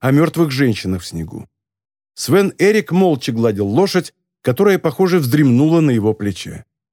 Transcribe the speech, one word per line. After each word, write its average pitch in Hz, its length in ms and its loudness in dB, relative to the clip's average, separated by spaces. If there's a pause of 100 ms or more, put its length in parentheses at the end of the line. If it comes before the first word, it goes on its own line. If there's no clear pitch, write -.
о 131 120 0
мертвых 160 380 2
женщинах 104 520 -2
в - 40 -16
снегу. - 400 -12 (680)
Свен 185 440 0
Эрик 208 340 0
молча 170 400 0
гладил 110 340 -2
лошадь, 170 480 -2 (260)
которая, 190 380 2
похоже, 180 400 0
вздремнула 147 600 2
на 151 100 2
его 110 240 0
плече. - 500 -8 (280)